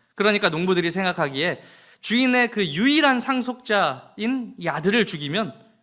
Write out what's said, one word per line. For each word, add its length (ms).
그러니까 320
농부들이 420
생각하기에 720
주인의 500
그 160
유일한 540
상속자인 1400
이 100
아들을 380
죽이면 480